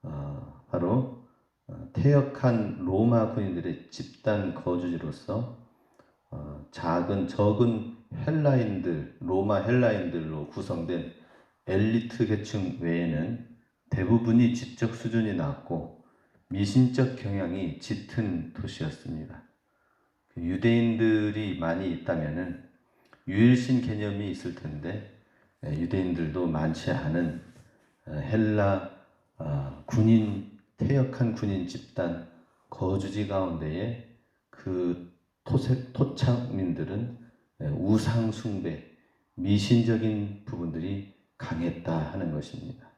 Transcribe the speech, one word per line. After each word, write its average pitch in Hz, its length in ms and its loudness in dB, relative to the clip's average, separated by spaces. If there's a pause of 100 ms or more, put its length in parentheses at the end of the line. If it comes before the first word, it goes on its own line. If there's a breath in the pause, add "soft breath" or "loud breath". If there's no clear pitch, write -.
어, 71 680 -10
바로, 101 560 0 (400 loud breath)
어, - 260 -14
퇴역한 117 840 4
로마 107 560 4
군인들의 87 560 -4
집단 101 640 -2
거주지로서, 87 1040 -4 (720 soft breath)
어, 73 400 -12
작은, 87 560 0
적은 107 720 2 (160)
헬라인들, 107 1040 0
로마 95 440 0
헬라인들로 87 840 0
구성된 85 680 -6 (540 loud breath)
엘리트 110 580 2
계층 101 560 -2
외에는 85 680 -2 (420 loud breath)
대부분이 113 680 4
지적 - 400 -6
수준이 110 400 0
낮고 78 680 -6 (460 soft breath)
미신적 123 680 2
경향이 95 640 -4
짙은 101 720 -6
도시였습니다. - 920 -10 (840)
그 - 120 -12
유대인들이 107 1160 2
많이 85 320 -2
있다면은 82 760 -4 (600 soft breath)
유일신 120 540 6
개념이 104 500 -2
있을 87 240 -8
텐데, 78 600 -10 (500 soft breath)
예, 76 140 -4
유대인들도 87 680 0
많지 80 440 0
않은, 80 500 0 (680 soft breath)
어, 131 40 -10
헬라, 104 760 2 (480)
어, 78 480 -6
군인, 107 720 4 (200)
퇴역한 127 580 2
군인 95 320 -2
집단 - 600 -6 (440 soft breath)
거주지 98 560 -2
가운데에 92 800 -4 (420 soft breath)
그 87 640 -4 (300)
토색-, - 500 0
토착민들은, 104 1300 -2 (420 loud breath)
예, - 60 -4
우상 110 640 2
숭배, 92 540 -6 (500 soft breath)
미신적인 107 1120 2
부분들이 85 680 -6 (240)
강했다 82 560 -4
하는 80 380 -2
것입니다. - 560 -10 (100)